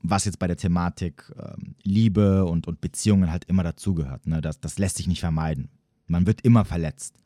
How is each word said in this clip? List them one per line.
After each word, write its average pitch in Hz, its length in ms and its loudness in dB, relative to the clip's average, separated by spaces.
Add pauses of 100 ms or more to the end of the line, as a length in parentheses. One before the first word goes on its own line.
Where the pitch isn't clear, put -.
was 95 220 0
jetzt 92 140 -4
bei 92 80 -2
der 87 100 -2
Thematik, 87 800 -4
ähm, - 460 -16
Liebe 98 640 4
und, 82 200 -2
und 85 140 -8
Beziehungen 95 500 2
halt 82 140 -6
immer 92 200 0
dazugehört, 80 640 -4
ne? 80 140 -2
Das, 78 200 -6
das - 180 -8
lässt 98 180 -2
sich - 120 -4
nicht 87 120 -2
vermeiden. 80 480 -2 (380)
Man 87 200 2
wird 110 140 0
immer 117 240 6
verletzt, 82 600 -6